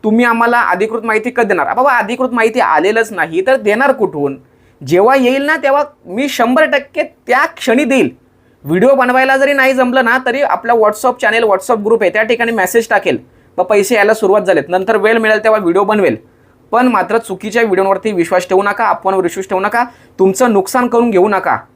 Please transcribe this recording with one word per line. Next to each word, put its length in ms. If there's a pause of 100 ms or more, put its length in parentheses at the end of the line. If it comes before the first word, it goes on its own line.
तुम्ही 220
आम्हाला 340
अधिकृत 440
माहिती 320
कधी 120
देणार?" 260
बाबा, 240
अधिकृत 340
माहिती 280
आलेलंच 520
नाही 360
तर 80
देणार 360
कुठून? 480 (480)
जेव्हा 280
येईल 280
ना, 140
तेव्हा 260 (220)
मी 240
शंभर 360
टक्के 380
त्या 420
क्षणी 380
देईल. 260 (540)
व्हिडिओ 320
बनवायला 420
जरी 160
नाही 200
जमलं 320
ना, 200
तरी 160
आपला 320
WhatsApp 480
चॅनेल, 220
WhatsApp 420
ग्रुप 160
आहे, 120
त्या 100
ठिकाणी 280
मेसेज 380
टाकेल, 280 (400)
मग 60
पैसे 320
यायला 180
सुरुवात 280
झालेत, 260
नंतर 300
वेळ 200
मिळेल 260
तेव्हा 160
व्हिडिओ 240
बनवेल. 320 (560)
पण 160
मात्र 300
चुकीच्या 460
व्हिडिओवरती 480
विश्वास 360
ठेवू 160
नका, 260
अफवांवर 340
विश्वास 240
ठेवू 140
नका, 220 (360)
तुमचं 340
नुकसान 340
करून 240
घेऊ 160
नका. 300 (180)